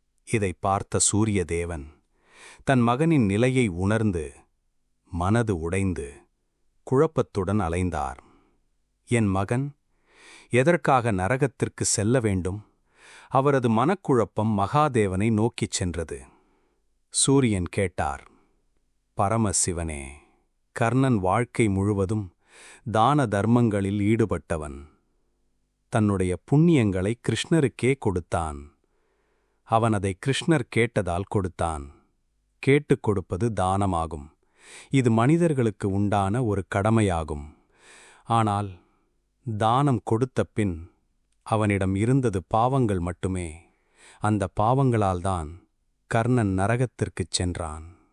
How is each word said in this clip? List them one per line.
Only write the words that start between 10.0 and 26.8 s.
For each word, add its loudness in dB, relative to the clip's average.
எதற்காக 2
நரகத்திற்கு -2
செல்ல 0
வேண்டும்?" -2
அவரது 2
மனக்குழப்பம் 0
மகாதேவனை 0
நோக்கிச் 0
சென்றது. -6
சூரியன் 2
கேட்டார், -4
"பரமசிவனே, -2
கர்ணன் 0
வாழ்க்கை 0
முழுவதும் -2
தான 4
தர்மங்களில் 2
ஈடுபட்டவன். -2
தன்னுடைய 0
புண்ணியங்களை 4